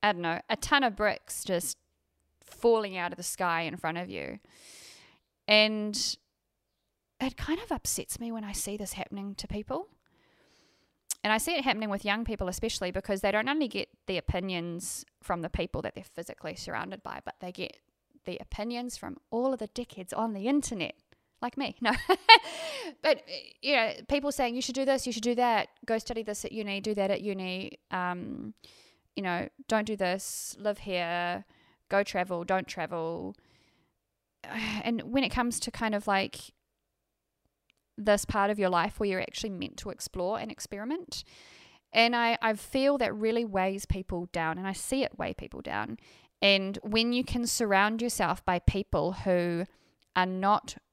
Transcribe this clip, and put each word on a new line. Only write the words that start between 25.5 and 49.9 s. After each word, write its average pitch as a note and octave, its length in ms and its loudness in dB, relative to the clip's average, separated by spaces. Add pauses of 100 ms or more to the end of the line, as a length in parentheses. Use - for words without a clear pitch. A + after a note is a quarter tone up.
go A3+ 100 2
study A3+ 260 -4
this G#3 220 -6
at - 80 -6
uni, G3+ 300 -4
do G#3+ 120 0
that G3 160 2
at G3+ 120 2
uni, F#3+ 560 -4 (120)
um, F3+ 640 -4 (640)
you G3 60 -4
know, F3+ 260 -2 (200)
don't G#3+ 180 2
do G#3+ 100 -4
this, F#3+ 600 -2
live G#3 200 0
here, F3 680 -2 (420)
go G3 140 4
travel, F3+ 420 -2
don't F#3 240 0
travel." E3+ 640 -6 (1120)
<sighs> - 60 -12 (340)
And A#3 220 0
when C4 180 2
it G3 60 0
comes A#3+ 300 0
to - 100 -6
kind A3 240 -2
of, G#3 120 -2
like, G3 300 0 (1600)
this G#3 300 4
part G3+ 240 2
of G#3 80 0
your F#3+ 100 4
life F3+ 320 2
where G#3 80 2
you're F#3 120 0
actually - 300 -6
meant - 280 -8
to G#3 120 -10
explore F#3 480 -4
and A3 120 -8
experiment. B3 760 -8 (680)
And A#3 220 6
I, A#3 280 4
I A3 120 4
feel C4+ 440 4
that A3+ 160 2
really A3 300 2
weighs G3 420 0
people F#3 460 -2
down, D#3+ 260 0
and F#3 80 -4
I F#3+ 60 -2
see C4 320 0
it - 140 -6
weigh - 140 -2
people - 300 -10
down. - 360 -4 (440)
And G3 400 6
when A3+ 320 2
you B3 100 2
can A#3+ 220 -2
surround G#3+ 560 4
yourself G3 420 0
by F3+ 140 2
people F3 540 2
who F3 520 2 (500)